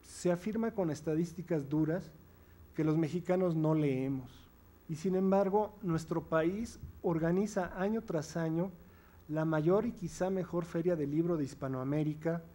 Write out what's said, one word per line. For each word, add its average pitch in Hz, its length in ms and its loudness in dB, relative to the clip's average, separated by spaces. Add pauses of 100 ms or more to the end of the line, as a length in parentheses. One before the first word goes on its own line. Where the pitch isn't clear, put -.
Se - 300 -2
afirma 214 400 -2
con 180 180 0
estadísticas 156 760 -2
duras 156 420 0 (640)
que 156 80 -2
los 156 160 4
mexicanos 175 560 2
no 156 200 4
leemos, 135 720 0 (400)
y 156 80 -4
sin 185 180 0
embargo, 196 680 2
nuestro 165 400 0
país 170 580 0 (220)
organiza 180 800 0
año 220 220 0
tras 165 340 -4
año 165 360 0 (560)
la 156 160 0
mayor 160 420 4
y 233 60 -2
quizá 180 380 -4
mejor 175 340 -2
feria 170 320 0
del 143 160 -2
libro 170 240 2
de 147 80 0
Hispanoamérica 151 960 -2 (120)